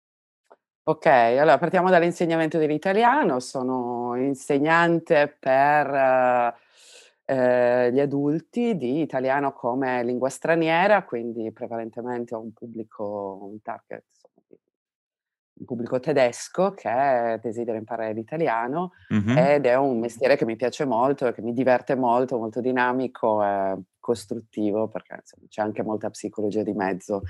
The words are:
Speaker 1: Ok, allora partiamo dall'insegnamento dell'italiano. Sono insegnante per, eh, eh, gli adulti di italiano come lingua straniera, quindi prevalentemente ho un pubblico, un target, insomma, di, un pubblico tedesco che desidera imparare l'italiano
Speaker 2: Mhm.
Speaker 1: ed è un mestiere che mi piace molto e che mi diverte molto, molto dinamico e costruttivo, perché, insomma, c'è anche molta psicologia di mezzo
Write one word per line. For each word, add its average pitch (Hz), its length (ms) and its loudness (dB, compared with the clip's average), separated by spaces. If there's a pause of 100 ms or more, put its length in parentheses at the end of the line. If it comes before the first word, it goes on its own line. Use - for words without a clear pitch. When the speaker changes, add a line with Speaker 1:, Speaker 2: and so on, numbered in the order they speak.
(880)
Speaker 1:
Ok, - 180 -2
allora 135 520 6
partiamo 175 320 2
dall'insegnamento 165 680 2
dell'italiano. 190 840 2
Sono 123 760 -6
insegnante 147 1200 2
per, 139 540 2
eh, 127 600 2 (760)
eh, 123 640 4
gli 127 60 2
adulti 147 760 0
di 131 240 -2
italiano 135 520 -2
come 127 520 -2
lingua 123 240 -2
straniera, 165 760 2
quindi 113 500 -8
prevalentemente 117 840 -8
ho 110 40 -10
un 113 120 -12
pubblico, 104 880 -10
un 104 200 -16
target, - 500 -14
insomma, - 340 -20
di, - 100 -20 (1000)
un - 80 -16
pubblico 120 320 -6
tedesco 139 720 0
che 120 720 -2
desidera 113 360 -6
imparare 110 340 -6
l'italiano 123 800 -4 (160)
Speaker 2:
Mhm. 107 280 0
Speaker 1:
ed 139 300 4
è 120 80 4
un 131 240 2
mestiere 120 380 0
che 127 80 -2
mi 113 100 -2
piace 123 300 -4
molto 131 420 0
e 117 60 0
che - 100 -14
mi 117 100 -4
diverte 123 440 0
molto, 127 420 2
molto 113 220 -6
dinamico 123 840 0
e 98 340 0 (220)
costruttivo, 113 880 -4
perché, - 320 -12
insomma, - 300 -20
c'è - 140 -6
anche 107 200 -4
molta 107 280 -6
psicologia 107 520 -4
di 98 120 -4
mezzo 98 560 -4